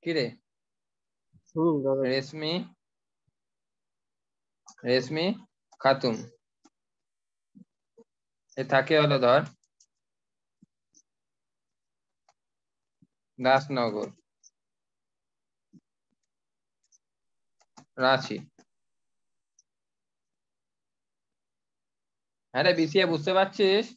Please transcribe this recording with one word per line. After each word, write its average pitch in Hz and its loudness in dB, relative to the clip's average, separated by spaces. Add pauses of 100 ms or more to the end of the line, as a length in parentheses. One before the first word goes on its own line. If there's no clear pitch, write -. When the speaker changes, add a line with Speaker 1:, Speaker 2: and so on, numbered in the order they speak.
Speaker 1:
কি 170 -6
রে? 131 0 (1300)
Speaker 2:
হুম, 160 2 (100)
দাদা। 135 0
Speaker 1:
রেশমি, 151 -4 (2250)
রেশমি 135 -2 (540)
খাতুন, 135 0 (2500)
এ 131 -4 (100)
থাকে 139 2
হলো 143 2
ধর 123 6 (4000)
দাসনগর, 127 0 (4000)
রাঁচি। 131 0 (4000)
হ্যাঁ 135 0
রে 180 4
বিসিএ 160 2
বুঝতে 156 -4
পারছিস? 190 2 (120)